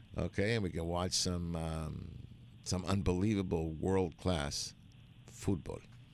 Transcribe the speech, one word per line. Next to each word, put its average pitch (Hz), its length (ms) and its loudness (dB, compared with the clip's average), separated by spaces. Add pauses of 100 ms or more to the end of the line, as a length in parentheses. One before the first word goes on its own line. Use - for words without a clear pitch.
(180)
okay, 98 360 2
and 110 80 2
we 90 60 2
can 82 180 -2
watch 87 260 0
some, 87 440 0
um, 80 520 -2 (560)
some 90 200 0
unbelievable 92 840 2 (100)
world-class 90 920 2 (560)
football. - 480 -2 (340)